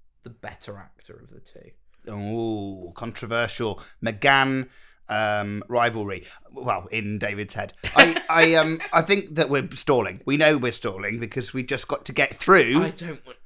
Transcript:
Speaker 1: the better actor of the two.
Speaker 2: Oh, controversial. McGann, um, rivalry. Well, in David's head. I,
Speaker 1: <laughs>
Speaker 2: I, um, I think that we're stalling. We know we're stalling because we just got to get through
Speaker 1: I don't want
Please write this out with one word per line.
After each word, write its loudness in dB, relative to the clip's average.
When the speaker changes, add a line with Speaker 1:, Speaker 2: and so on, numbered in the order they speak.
Speaker 1:
the -20
better -16
actor -20
of -20
the -20
two. -20
Speaker 2:
Oh, -6
controversial. -4
McGann, 2
um, -2
rivalry. 0
Well, -4
in -4
David's -6
head. -8
I, 6
Speaker 1:
<laughs> -20
Speaker 2:
I, 6
um, 2
I 4
think 0
that 2
we're 0
stalling. 0
We 0
know 6
we're 0
stalling -6
because -8
we -4
just -6
got -6
to -12
get 0
through 6
Speaker 1:
I -2
don't -14
want -20